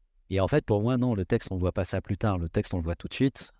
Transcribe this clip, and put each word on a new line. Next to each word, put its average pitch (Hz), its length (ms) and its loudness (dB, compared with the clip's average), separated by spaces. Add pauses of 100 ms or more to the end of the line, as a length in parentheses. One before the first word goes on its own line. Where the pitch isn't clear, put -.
(300)
Et 95 100 0
en 92 80 4
fait, 151 160 2
pour 104 160 2
moi, 123 160 2
non, 123 180 2
le 95 120 0
texte, - 240 0
on 95 60 -4
voit 90 160 2
pas 95 120 -2
ça 95 160 -2
plus 98 160 -4
tard. 101 220 0
Le 82 100 -4
texte, - 240 -2
on 92 60 -2
le 85 40 -2
voit 85 140 -4
tout - 100 -10
de - 60 -14
suite. - 480 -2